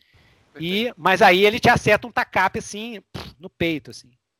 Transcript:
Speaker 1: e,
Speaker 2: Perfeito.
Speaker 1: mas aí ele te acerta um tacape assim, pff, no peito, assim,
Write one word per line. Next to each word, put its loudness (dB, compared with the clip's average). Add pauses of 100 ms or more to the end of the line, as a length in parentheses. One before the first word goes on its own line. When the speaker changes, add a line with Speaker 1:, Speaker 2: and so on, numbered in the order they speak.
(600)
Speaker 1:
e, -4
Speaker 2:
Perfeito. -8
Speaker 1:
mas 0
aí 6
ele 2
te 0
acerta 2
um -14
tacape -4
assim, -14 (100)
pff, -18
no -20
peito, -6
assim, -20 (280)